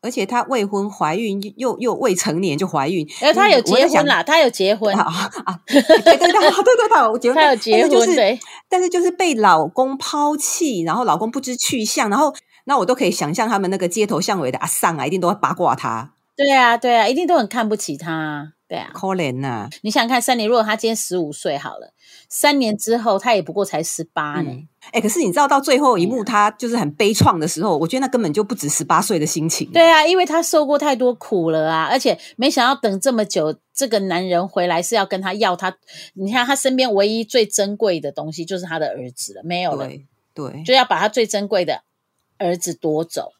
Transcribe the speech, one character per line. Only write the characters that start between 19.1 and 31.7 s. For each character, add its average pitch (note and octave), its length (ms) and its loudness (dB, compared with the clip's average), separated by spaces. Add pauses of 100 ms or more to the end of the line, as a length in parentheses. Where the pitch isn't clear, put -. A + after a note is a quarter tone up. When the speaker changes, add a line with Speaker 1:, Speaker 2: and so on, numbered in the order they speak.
Speaker 1:
怜 C#3 320 -4
啊。 A#2 240 -6 (120)
Speaker 2:
你 G#3+ 80 -4
想 A#3 120 2
想 A#3 60 0
看， B3 120 0
三 B3 160 0
年， G#3+ 120 -2
如 A#3+ 60 2
果 A3+ 80 4
她 G#3+ 120 -2
今 A3+ 140 -4
天 A3+ 80 -2
十 F#3 200 -6
五 D#3 160 -4
岁 D3+ 240 -6
好 - 220 -12
了， - 140 -20 (360)
三 C#4+ 300 2
年 G#3+ 180 0
之 A3+ 220 -2
后 A3 180 0
她 A3+ 200 0
也 F#3+ 40 0
不 E3 120 -10
过 G3 120 -2
才 D#3+ 160 -6
十 E3 220 -8
八 D3+ 380 -6
呢。 D3+ 100 -6
Speaker 1:
嗯。 C3 180 -16 (260)
欸， A#3 60 2
可 G#3 80 0
是 E4+ 120 -2
你 C4+ 60 2
知 F3 80 0
道 C#4+ 120 4
到 C#4 140 4
最 C#4 180 2
后 C4 180 4
一 E3+ 80 2
幕， A3 200 -2
Speaker 2:
对 B3 100 -4
啊。 G#3 160 4
Speaker 1:
她 - 0 -
就 A#3 180 -8
是 A#3 80 -2
很 D#3 180 -2
悲 G#3 180 2
愴 G#3 260 4
的 D3+ 80 -2
时 - 160 -4
候， F#3 160 0
我 E3 80 0
觉 B3 100 -4
得 C4 40 -2
那 C4 80 -2
根 B3+ 120 0
本 D#3+ 120 -2
就 G#3 100 0
不 G#3 100 -4
止 D3 160 -6
十 D3 140 -2
八 E3 180 2
岁 F#3+ 200 -2
的 D3+ 40 0
心 D#3+ 240 -2
情。 - 220 -6
Speaker 2:
对 E4 180 6
啊， D#4 160 6
因 F4+ 140 2
为 F4+ 80 2
她 D#4+ 160 0
受 D#4 240 2
过 C#4+ 100 0
太 C#4+ 200 0
多 B3 180 0
苦 F3 360 -2
了 D#3+ 200 0